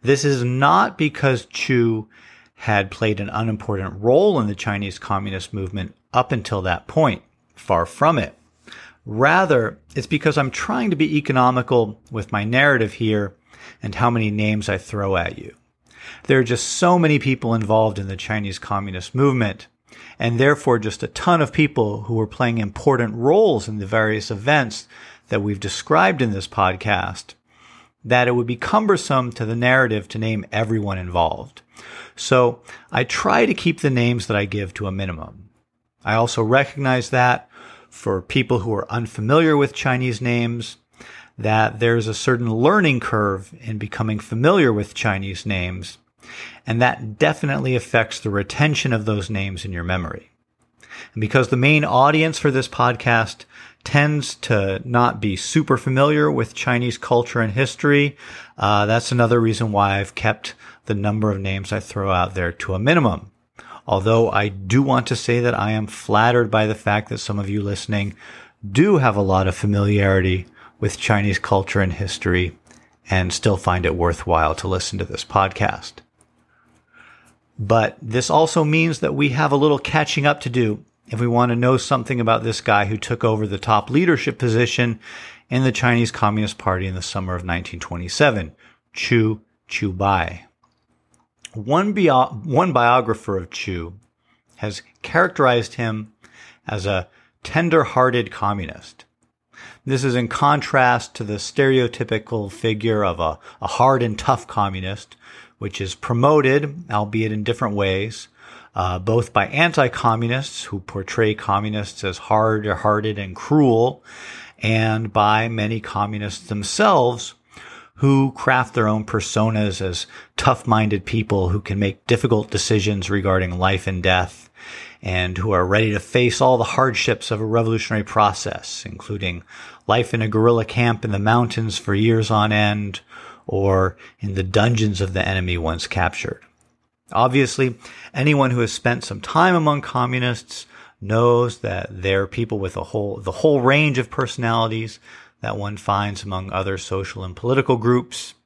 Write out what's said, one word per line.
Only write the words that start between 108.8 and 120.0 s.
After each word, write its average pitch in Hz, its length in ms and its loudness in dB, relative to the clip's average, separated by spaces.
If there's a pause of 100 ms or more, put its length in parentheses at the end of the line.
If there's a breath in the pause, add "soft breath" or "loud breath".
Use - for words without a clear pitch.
both 113 340 0
by 101 140 2
anti-communists 127 1160 0
who 101 160 -8
portray 107 540 -2
communists 104 680 -4
as 92 160 -4
hard-hearted 107 1000 0
and 92 180 -10
cruel, 131 680 2 (560 loud breath)
and 110 540 0
by 107 360 2
many 113 300 -4
communists 104 720 -6
themselves 123 840 0 (640 loud breath)
who 135 360 4
craft 127 420 0
their 110 140 2
own 107 160 0
personas 107 760 -2
as 90 280 -6 (280 loud breath)